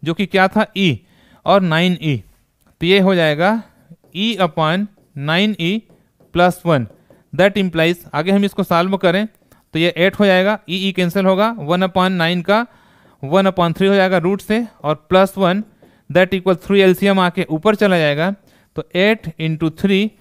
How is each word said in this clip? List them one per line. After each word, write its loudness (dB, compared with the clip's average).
जो -4
कि -4
क्या 0
था, -2
ई 0
और 4
नाइन 0
ई, -2
तो -2
ये 4
हो 2
जाएगा 0
ई -2
upon -2
नाइन -2
ई -2
प्लस 2
वन, 2
that 2
implies, -2
आगे -2
हम 2
इसको -4
सॉल्व 0
करें 0
तो -12
ये 0
एट 0
हो 2
जाएगा, 2
ई -4
ई -2
कैंसिल -2
होगा, 2
वन -2
upon 0
नाइन -2
का 0
वन 0
upon -2
थ्री 0
हो 2
जाएगा 2
रूट -2
से -2
और -2
प्लस 2
वन 0
that 2
equal 0
three 0
एलसीएम 2
आके -2
ऊपर 0
चला 2
जाएगा, 0
तो -6
एट 0
into -4
थ्री 0